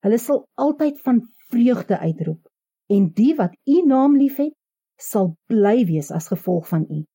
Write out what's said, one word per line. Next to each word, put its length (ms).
Hulle 140
sal 280
altyd 460
van 200
vreugde 480
uitroep. 500
En 200
die 260
wat 200
U 200
naam 320
liefhet, 360
sal 380
bly 380
wees 260
as 160
gevolg 400
van 220
U. 140